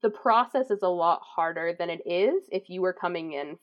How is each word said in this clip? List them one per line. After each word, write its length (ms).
the 80
process 640
is 100
a 60
lot 360
harder 540
than 120
it 160
is 460
if 180
you 120
were 120
coming 400
in 300